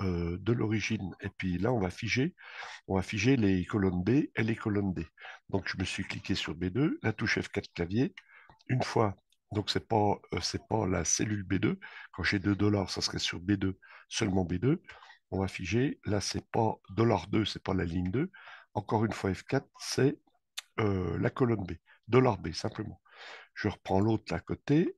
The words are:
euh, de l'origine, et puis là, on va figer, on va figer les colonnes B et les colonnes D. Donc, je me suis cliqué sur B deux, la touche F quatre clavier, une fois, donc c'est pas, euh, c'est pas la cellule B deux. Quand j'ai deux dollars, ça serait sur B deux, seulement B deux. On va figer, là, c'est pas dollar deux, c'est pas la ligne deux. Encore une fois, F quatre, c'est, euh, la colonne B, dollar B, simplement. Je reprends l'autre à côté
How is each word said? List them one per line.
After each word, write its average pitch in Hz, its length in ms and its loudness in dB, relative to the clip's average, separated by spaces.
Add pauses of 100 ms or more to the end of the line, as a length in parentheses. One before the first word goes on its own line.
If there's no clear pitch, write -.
euh, 87 380 0
de 101 140 0
l'origine, 107 680 -2
et 95 80 -6
puis 90 280 -2
là, 110 160 0
on 117 60 0
va 92 100 0
figer, 117 460 -2 (520)
on 95 80 0
va 95 60 2
figer 107 340 2
les 95 300 4
colonnes 95 380 2
B 98 60 0 (260)
et 113 80 0
les 110 120 0
colonnes 101 380 0
D. 82 120 -6 (440)
Donc, - 180 -2
je - 100 -6
me 95 60 0
suis 95 220 -4
cliqué - 300 -4
sur - 200 -4
B 85 100 -4
deux, 143 380 0
la 110 100 2
touche 107 260 -2
F 90 100 -4
quatre - 240 -6
clavier, 98 420 0 (520)
une 127 160 0
fois, 107 320 2 (360)
donc 104 180 -2
c'est - 180 -2
pas, 104 320 4 (140)
euh, 90 80 -2
c'est - 260 -4
pas 110 200 0
la 90 180 0
cellule 107 380 0
B 95 120 -2
deux. 127 240 0 (340)
Quand 92 100 -6
j'ai 101 160 2
deux 101 160 2
dollars, 104 340 2
ça 90 120 -6
serait - 180 -2
sur - 200 -4
B 92 140 2
deux, 95 240 0 (320)
seulement 95 360 0
B 82 80 -2
deux. 120 280 2 (500)
On 95 100 0
va 95 60 2
figer, 107 580 -2
là, 101 160 0
c'est - 300 -6
pas 110 240 0 (140)
dollar 104 380 2
deux, 110 160 2
c'est - 200 -8
pas 95 100 0
la 92 120 0
ligne 90 260 -2
deux. 143 200 -2 (420)
Encore 110 320 0
une 98 80 0
fois, 95 200 0
F - 100 -8
quatre, - 240 -2 (120)
c'est, - 400 0 (600)
euh, 92 400 0
la 117 100 2
colonne 113 360 0
B, 87 80 -6 (340)
dollar 120 300 6
B, 87 160 -6
simplement. 104 480 -8 (520)
Je - 140 -2
reprends - 320 0
l'autre 107 340 0
à 85 60 0
côté 175 580 0